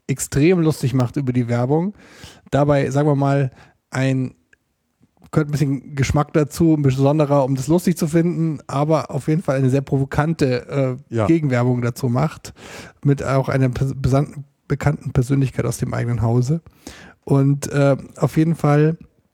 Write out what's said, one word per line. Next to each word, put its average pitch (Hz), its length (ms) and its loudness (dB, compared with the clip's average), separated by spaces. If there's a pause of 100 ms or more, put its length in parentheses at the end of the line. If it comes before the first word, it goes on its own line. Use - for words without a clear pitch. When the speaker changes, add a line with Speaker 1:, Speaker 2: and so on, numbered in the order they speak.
Speaker 1:
extrem 156 540 0
lustig 143 320 0
macht 127 240 0
über 127 160 -4
die 123 160 -2
Werbung, 139 460 -2 (540)
dabei, 143 420 2
sagen 147 180 2
wir 143 60 2
mal, 139 360 0 (380)
ein, 131 460 -2 (960)
gehört 156 180 0
ein - 20 -6
bisschen 143 440 -2
Geschmack 143 380 0
dazu, 160 420 2
ein 151 60 -2
besonderer, 139 640 2
um 135 120 0
das 131 120 -6
lustig 175 300 2
zu 170 100 -2
finden, 165 600 0
aber 151 440 0
auf 147 160 -4
jeden 156 140 0
Fall 135 160 -2
eine 135 120 2
sehr 135 120 2
provokante, 135 1160 -2 (120)
äh, 113 60 -6
Speaker 2:
Ja. 110 100 2
Speaker 1:
Gegenwerbung 127 560 2
dazu 120 260 -2
macht, 131 460 -2 (500)
mit 143 200 2
auch 135 260 0
einer 135 200 2
pers-, 131 260 -4
besan-, 135 500 0 (220)
bekannten 147 440 -2
Persönlichkeit 131 540 0
aus 123 140 -4
dem 123 140 -4
eigenen 120 280 -2
Hause. 123 400 0 (640)
Und, 139 480 2
äh, 139 240 2 (180)
auf - 220 -2
jeden 160 180 2
Fall, 151 420 2 (360)